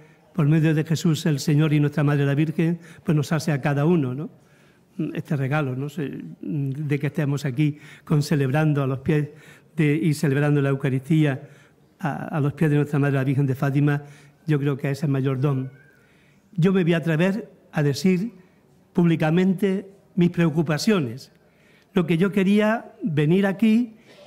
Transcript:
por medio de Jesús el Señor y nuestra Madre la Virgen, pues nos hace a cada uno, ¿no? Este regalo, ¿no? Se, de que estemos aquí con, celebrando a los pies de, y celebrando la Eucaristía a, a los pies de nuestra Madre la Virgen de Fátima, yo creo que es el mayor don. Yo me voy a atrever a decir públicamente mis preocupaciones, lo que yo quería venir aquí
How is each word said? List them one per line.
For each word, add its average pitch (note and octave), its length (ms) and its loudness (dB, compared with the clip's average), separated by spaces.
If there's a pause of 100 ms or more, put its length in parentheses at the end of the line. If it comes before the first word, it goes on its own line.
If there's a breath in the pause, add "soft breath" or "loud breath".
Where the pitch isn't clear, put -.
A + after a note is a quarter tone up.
(320 loud breath)
por D3+ 140 0
medio D#3 280 4
de D#3 100 0
Jesús D#3 420 0
el C#3+ 140 0
Señor D3+ 320 2
y D3+ 80 4
nuestra D3 240 0
Madre C#3+ 200 2
la C#3 120 0
Virgen, D#3+ 420 0 (240 loud breath)
pues D#3 140 0
nos D3+ 160 -2
hace D#3+ 180 -2
a C#3+ 100 0
cada C#3+ 240 0
uno, D3+ 300 0
¿no? D#3 160 -10 (840 soft breath)
Este - 200 -6
regalo, C3+ 400 -2
¿no? C#3 140 -6
Se, D3 320 -10 (200)
de C#3+ 600 -4
que D3 80 -2
estemos C#3+ 380 -4
aquí C#3+ 320 0 (260 loud breath)
con, D3 180 2
celebrando D3 600 0
a C3+ 40 -2
los C3 140 -4
pies D3+ 300 0 (440 loud breath)
de, D3+ 220 2
y D#3+ 180 0
celebrando D3 480 0
la C#3 60 2
Eucaristía C#3 800 0 (500 loud breath)
a, - 380 -6
a D3+ 40 0
los C#3+ 120 0
pies D#3+ 180 0
de D3 60 2
nuestra D3 240 0
Madre C#3 140 0
la C3+ 100 0
Virgen C#3 220 0
de C3 100 -2
Fátima, C#3+ 480 0 (420 loud breath)
yo D3+ 140 0
creo C#3 160 -2
que C#3 140 -4
es C#3 120 -6
el D#3+ 60 -2
mayor C3+ 320 -2
don. C3+ 320 -2 (800 soft breath)
Yo F3 200 2
me F#3 120 2
voy E3 80 2
a E3 60 2
atrever E3 600 -2 (120)
a D#3 120 -2
decir F3+ 500 0 (640 soft breath)
públicamente F3 960 0 (260)
mis F3 140 4
preocupaciones, D#3+ 1000 -2 (600 soft breath)
lo F3+ 140 0
que E3+ 100 0
yo F3+ 160 0
quería G#3 720 2
venir E3+ 440 2
aquí A3 500 2 (300 loud breath)